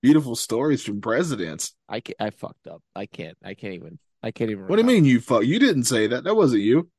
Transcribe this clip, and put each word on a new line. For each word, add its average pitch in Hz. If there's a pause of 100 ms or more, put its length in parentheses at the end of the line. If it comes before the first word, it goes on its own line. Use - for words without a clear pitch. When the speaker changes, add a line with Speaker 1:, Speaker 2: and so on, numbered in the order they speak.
Speaker 1:
Beautiful 135
stories 127
from 104
presidents. 110 (140)
Speaker 2:
I 110
ca-, -
I 107
fucked -
up. 82 (120)
I 101
can't. 82
I 98
can't 98
even. 87 (240)
I 113
can't 110
even 98
Speaker 1:
What 160
do 226
you 233
Speaker 2:
remember. 262 (100)
Speaker 1:
mean -
you 123
fuck? 113
You 156
didn't 202
say 113
that. 123
That 196
wasn't 131
you. 131 (100)